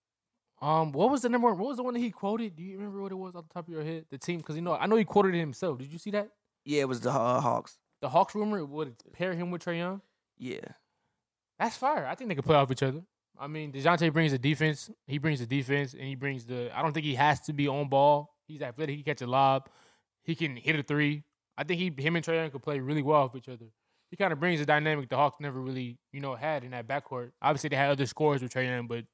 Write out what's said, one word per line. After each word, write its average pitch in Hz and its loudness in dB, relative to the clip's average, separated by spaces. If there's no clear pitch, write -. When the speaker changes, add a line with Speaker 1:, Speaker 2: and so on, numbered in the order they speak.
Speaker 1:
Um, 156 2
what 180 4
was 269 2
the 247 0
number 240 4
one, 190 2
what 214 -2
was 277 -4
the 254 -4
one 247 -4
that 240 -2
he 240 0
quoted? 202 -4
Do 160 -14
you 190 -12
remember 202 -10
what 196 -6
it - -8
was 185 -12
off 175 -16
the - -20
top 170 -10
of 175 -12
your 156 -4
head? 160 -6
The 139 -10
team, 175 -4
'cause, 151 -8
you 165 -6
know, 175 0
I 147 0
know 214 6
he 220 6
quoted 190 4
it 170 2
himself. 156 -4
Did 139 -12
you 170 -14
see 208 -10
that? 208 -4
Speaker 2:
Yeah, 147 2
it 135 2
was 123 -2
the, 120 0
uh, 123 2
Hawks. 120 -2
Speaker 1:
The 139 -4
Hawks 170 2
rumor 208 -2
would 143 -8
pair 180 -4
him 175 -4
with 175 -8
Trae 170 -4
Young? 185 -6
Speaker 2:
Yeah. - -10
Speaker 1:
That's 226 -2
fire. 262 -2
I 143 -6
think 247 -10
they 185 -4
could 139 2
play 160 8
off 139 8
each 131 0
other. 139 0
I 139 -10
mean, 151 -8
DeJounte 160 4
brings 156 4
the 131 0
defense. 151 0
He 139 -6
brings 147 0
the 120 -4
defense, 135 0
and 127 -14
he 135 -8
brings 131 -8
the, 120 -8
I 135 -2
don't 160 0
think 151 -2
he 139 0
has 139 6
to 156 -6
be 143 2
on 139 0
ball. 143 4
He's 151 -12
athletic. 143 -6
He 147 -12
can 147 -2
catch - -8
a 123 -6
lob. 135 4
He 165 -4
can 147 -4
hit 151 0
a 147 -2
three. 147 0
I 143 -6
think 170 -2
he, 156 -4
him 165 2
and 160 -2
Trae 165 0
Young 160 -2
could 131 -12
play 147 -4
really 143 -2
well 147 6
off 127 -2
each 127 -14
other. 117 -16
He 175 -16
kinda 180 2
brings 165 2
a 147 0
dynamic 151 4
the 131 0
Hawks 139 2
never 139 -8
really, 131 -6
you 139 -12
know, 135 -6
had 139 -4
in 131 -14
that 120 -10
backcourt. 127 -6
Obviously, 151 2
they 143 0
had 139 4
other 139 2
scorers 143 2
with 127 -8
Trae 127 0
Young, 123 -4
but 117 -8